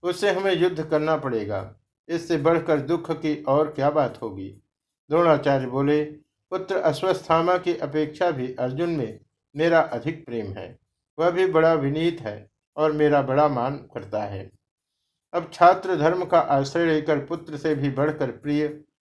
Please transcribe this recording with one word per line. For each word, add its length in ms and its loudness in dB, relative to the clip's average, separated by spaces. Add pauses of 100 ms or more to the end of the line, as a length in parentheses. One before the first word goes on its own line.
उससे 280 0
हमें 240 0
युद्ध 300 0
करना 320 0
पड़ेगा, 580 -4 (320)
इससे 300 -2
बढ़कर 420 2
दुख 320 -2
की 320 -4
और 240 2
क्या 220 0
बात 320 0
होगी?" 280 -10 (600)
द्रोणाचार्य 560 4
बोले, 640 -2 (200)
पुत्र 260 -6
अश्वस्थामा 800 2
की 180 -2
अपेक्षा 560 -2
भी 220 -6
अर्जुन 360 -4
में 300 -6 (360)
मेरा 240 4
अधिक 460 -4
प्रेम 280 -8
है। 260 -14 (400)
वह 100 2
भी 180 2
बड़ा 260 4
विनीत 480 -2
है 280 -12 (280)
और 140 2
मेरा 300 4
बड़ा 260 2
मान 300 -2
करता 460 -8
है। 280 -10 (840)
अब 200 -4
छात्र 420 6
धर्म 300 2
का 140 4
आश्रय 460 2
लेकर 400 0
पुत्र 320 -10
से 180 0
भी 140 -2
बढ़कर 420 -2
प्रिय 500 -4 (260)